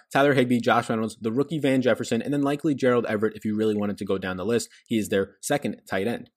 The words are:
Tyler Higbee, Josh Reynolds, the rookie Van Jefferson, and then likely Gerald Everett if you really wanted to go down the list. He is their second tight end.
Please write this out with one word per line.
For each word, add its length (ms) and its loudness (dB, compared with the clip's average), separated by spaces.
Tyler 220 4
Higbee, 260 2
Josh 300 2
Reynolds, 320 -4
the 100 -2
rookie 280 -2
Van 220 2
Jefferson, 400 0
and 120 -4
then 80 0
likely 320 0
Gerald 320 2
Everett 300 0
if 100 -8
you 100 -2
really 200 2
wanted 240 -2
to 60 -8
go 120 -2
down 200 -6
the 80 -6
list. 240 0
He 100 0
is 120 -2
their 320 0
second 480 -4
tight 180 -2
end. 300 -6